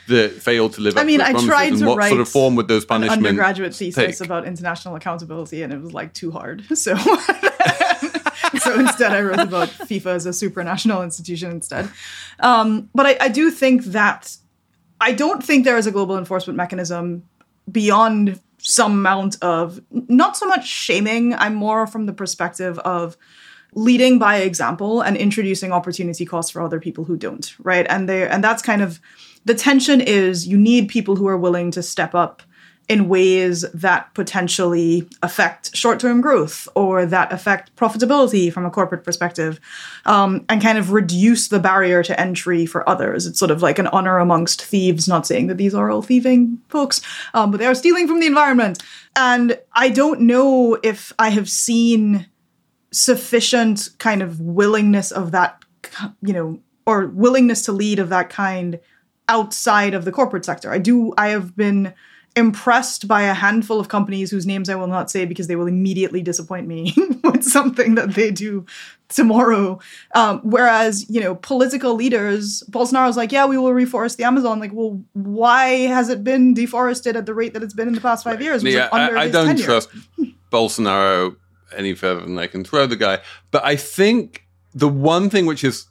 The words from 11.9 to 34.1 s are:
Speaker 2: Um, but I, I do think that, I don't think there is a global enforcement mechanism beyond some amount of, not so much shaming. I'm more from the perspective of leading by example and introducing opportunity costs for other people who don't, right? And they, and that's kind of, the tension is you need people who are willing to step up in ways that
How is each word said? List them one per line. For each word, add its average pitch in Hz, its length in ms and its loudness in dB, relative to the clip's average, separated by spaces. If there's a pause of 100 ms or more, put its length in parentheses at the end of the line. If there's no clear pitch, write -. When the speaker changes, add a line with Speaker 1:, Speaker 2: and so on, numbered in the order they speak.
Speaker 2:
Um, 220 540 0
but 277 120 2
I, 269 200 2
I - 20 2
do 294 220 2
think 254 340 2
that, 208 520 -2 (640)
I 233 120 2
don't 294 300 -2
think 277 220 2
there 247 140 2
is 214 80 0
a 214 60 -2
global 190 260 -2
enforcement 180 380 -6
mechanism 175 680 -6 (480)
beyond 208 720 2 (180)
some 214 340 0
amount 196 500 0
of, 170 380 -2 (100)
not 262 460 2
so 415 100 -6
much 370 200 0
shaming. 226 680 -2
I'm 214 200 -2
more 214 320 -2
from 214 200 -8
the 202 60 -6
perspective 180 680 -6
of 170 360 -4 (580)
leading 247 440 4
by 208 200 4
example 190 640 -2
and 202 160 0
introducing 196 560 -2
opportunity 175 540 -4
costs 165 240 -6
for 165 100 -10
other 165 200 -6
people 160 240 -10
who 170 120 -4
don't, - 460 -10
right? 180 260 0
And 185 200 -2
they, 185 200 -2
and 196 140 0
that's 220 200 0
kind 208 200 0
of, 170 180 -4 (440)
the 226 100 2
tension 269 460 4
is 185 480 0
you 196 100 4
need 220 300 4
people 208 280 -2
who 196 120 0
are 190 100 0
willing 175 320 0
to 175 120 -6
step 165 320 -6
up 175 280 -2 (460)
in 202 200 2
ways 185 520 2 (120)
that 175 420 -2